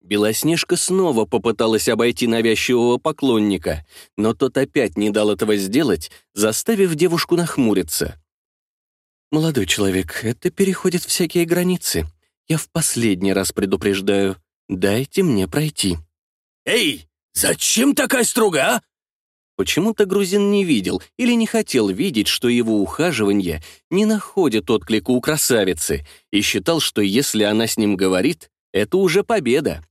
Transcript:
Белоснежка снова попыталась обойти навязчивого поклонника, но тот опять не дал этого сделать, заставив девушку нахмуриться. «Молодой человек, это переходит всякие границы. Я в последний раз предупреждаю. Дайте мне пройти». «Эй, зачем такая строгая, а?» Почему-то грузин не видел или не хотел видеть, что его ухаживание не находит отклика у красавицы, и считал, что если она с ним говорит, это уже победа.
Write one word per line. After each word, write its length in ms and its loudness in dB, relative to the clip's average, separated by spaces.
Белоснежка 760 0
снова 480 0
попыталась 640 0
обойти 360 0
навязчивого 720 2
поклонника, 880 0
но 160 0
тот 240 -2
опять 400 0
не 140 0
дал 180 2
этого 280 0
сделать, 520 0
заставив 640 0
девушку 400 0
нахмуриться. 840 -2
«Молодой 360 0
человек, 580 -2
это 260 -4
переходит 540 0
всякие 420 -2
границы. 640 -2
Я 100 0
в 140 -8
последний 600 0
раз 180 -2
предупреждаю. 840 0
Дайте 520 0
мне 260 2
пройти». 500 -2
«Эй, 420 -2
зачем 600 0
такая 300 0
строгая, 540 0
а?» 40 -6
Почему-то 480 0
грузин 440 0
не 140 2
видел 400 0
или 160 2
не 120 2
хотел 440 0
видеть, 400 -2
что 180 -2
его 340 2
ухаживание 800 0
не 140 2
находит 680 0
отклика 400 0
у 80 2
красавицы, 880 0
и 100 0
считал, 380 0
что 220 -2
если 420 0
она 240 0
с 100 -4
ним 200 0
говорит, 520 -2
это 260 -2
уже 260 2
победа. 680 -2